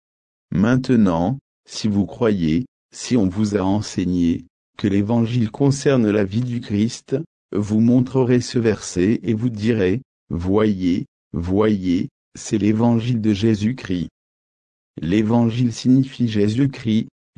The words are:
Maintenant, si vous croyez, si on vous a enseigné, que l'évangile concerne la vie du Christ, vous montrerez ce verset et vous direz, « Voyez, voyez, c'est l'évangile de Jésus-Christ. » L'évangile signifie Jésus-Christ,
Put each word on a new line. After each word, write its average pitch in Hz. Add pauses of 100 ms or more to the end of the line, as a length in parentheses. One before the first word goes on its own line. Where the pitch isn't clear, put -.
(520)
Maintenant, 110 (300)
si -
vous 98
croyez, 92 (260)
si -
on 98
vous 104
a 92
enseigné, 90 (320)
que -
l'évangile 110
concerne 139
la 104
vie 101
du 120
Christ, 110 (360)
vous 101
montrerez 123
ce 123
verset 104
et 113
vous 120
direz, « 107 (280)
Voyez, 95 (260)
voyez, 92 (240)
c'est -
l'évangile 113
de 107
Jésus-Christ. » 104 (920)
L'évangile 113
signifie 127
Jésus-Christ, 110 (300)